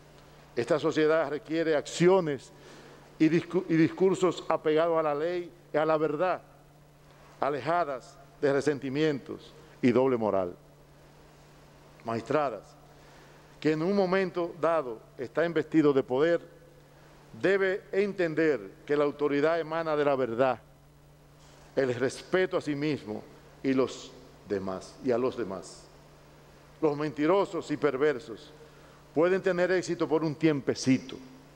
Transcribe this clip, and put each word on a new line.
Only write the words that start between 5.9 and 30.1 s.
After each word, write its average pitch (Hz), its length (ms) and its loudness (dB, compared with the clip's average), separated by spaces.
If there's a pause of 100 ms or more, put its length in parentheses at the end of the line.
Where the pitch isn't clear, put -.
verdad, 151 460 -2 (1000)
alejadas 143 800 -2 (220)
de 139 120 2
resentimientos 139 1040 -2 (260)
y 127 120 6
doble 127 260 4
moral. 95 360 0 (1500)
Magistradas, 117 720 -6 (840)
que 151 120 0
en 156 100 -2
un 196 140 0
momento 180 640 0
dado 143 380 0 (180)
está 151 300 -2
investido 156 480 2
de 131 80 4
poder, 165 380 0 (1000)
debe 190 520 0
entender 160 800 0 (120)
que 143 120 0
la 147 80 2
autoridad 147 540 0
emana 160 380 -4
de 147 80 2
la 143 120 4
verdad, 123 440 0 (1120)
el 131 200 0
respeto 180 640 -2
a - 20 0
sí 147 140 -4
mismo 127 480 -4 (400)
y 135 100 0
los 131 400 -2 (340)
demás, 95 560 -8
y 123 100 0
a 117 40 2
los 123 220 -2
demás. 95 460 -10 (1000)
Los 151 120 0
mentirosos 156 760 -2
y 147 80 -4
perversos 131 720 -2 (640)
pueden 180 280 2
tener 180 280 0
éxito 165 380 -2
por 156 160 0